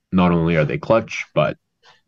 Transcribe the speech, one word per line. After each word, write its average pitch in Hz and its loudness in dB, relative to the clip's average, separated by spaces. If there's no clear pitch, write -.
not 90 2
only 82 0
are 78 2
they 71 -4
clutch, - -2
but - -2